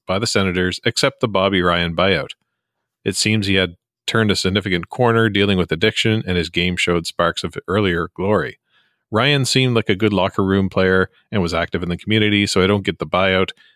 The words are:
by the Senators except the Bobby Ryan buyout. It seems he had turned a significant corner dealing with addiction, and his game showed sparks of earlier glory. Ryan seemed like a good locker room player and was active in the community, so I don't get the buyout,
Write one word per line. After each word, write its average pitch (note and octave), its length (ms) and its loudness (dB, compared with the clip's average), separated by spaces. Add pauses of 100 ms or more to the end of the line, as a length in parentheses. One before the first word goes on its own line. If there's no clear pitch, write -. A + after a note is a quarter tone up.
by F#2+ 120 0
the A2+ 80 -4
Senators F#2 580 0
except - 340 -2
the B2+ 80 -2
Bobby G2 360 0
Ryan F2 320 0
buyout. F2 340 0 (760)
It G2 140 -4
seems G#2+ 300 0
he G2 80 2
had F2+ 200 0 (300)
turned A2+ 260 0
a F#2+ 60 2
significant F#2 520 -2
corner A2+ 380 2
dealing G2+ 300 0
with F2 140 0
addiction, A2 560 0
and F2+ 100 -2
his E2+ 120 -2
game F2 280 -2
showed F2 300 -2
sparks - 360 -2
of E2 140 -8 (100)
earlier F2+ 460 -2
glory. G#2 460 -2 (520)
Ryan C3+ 340 0
seemed B2+ 300 2
like A2 140 0
a G2+ 60 2
good G#2 160 0
locker F#2+ 320 0
room F#2+ 260 2
player F#2 380 2 (240)
and A2 80 -2
was E2+ 140 -2
active F2 300 -4
in F2 60 -6
the F2 80 -4
community, G#2 500 2
so F#2 160 2
I F#2+ 40 2
don't G2+ 160 2
get F#2 140 -4
the - 80 -6
buyout, F#2+ 460 0 (240)